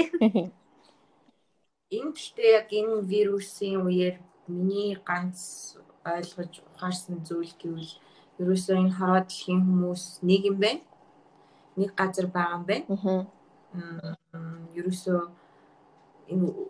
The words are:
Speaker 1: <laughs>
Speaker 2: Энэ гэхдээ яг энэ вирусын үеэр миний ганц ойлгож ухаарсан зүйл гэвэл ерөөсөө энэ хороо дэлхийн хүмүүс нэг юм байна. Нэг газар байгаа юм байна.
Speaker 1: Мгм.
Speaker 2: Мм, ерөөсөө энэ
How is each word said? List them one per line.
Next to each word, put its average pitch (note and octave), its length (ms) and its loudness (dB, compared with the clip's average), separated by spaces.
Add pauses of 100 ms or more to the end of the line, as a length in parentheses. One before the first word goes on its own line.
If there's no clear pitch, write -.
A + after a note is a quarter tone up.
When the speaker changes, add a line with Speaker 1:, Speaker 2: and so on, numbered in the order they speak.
(200)
Speaker 1:
<laughs> F#3+ 320 4 (1400)
Speaker 2:
Энэ B3+ 240 -4
гэхдээ - 400 4
яг G#3+ 160 4
энэ G#3+ 320 0
вирусын G3 800 0
үеэр F3+ 320 2 (320)
миний G3 480 -2
ганц - 800 -6 (320)
ойлгож F3 560 -8
ухаарсан F3+ 580 -8
зүйл E3+ 380 -6
гэвэл E3 320 -10 (480)
ерөөсөө F#3 400 2
энэ F#3 160 4
хороо F#3 260 4
дэлхийн F3+ 380 -2
хүмүүс F3+ 640 0
нэг F#3 240 6
юм G3 100 0
байна. A3 240 0 (960)
Нэг F#3+ 140 0
газар F#3 400 -2
байгаа F3 260 -2
юм F3 60 -8
байна. G#3 240 -2
Speaker 1:
Мгм. G3 320 0 (560)
Speaker 2:
Мм, E3 960 -12
ерөөсөө F3+ 480 -2 (1120)
энэ F3+ 160 2 (220)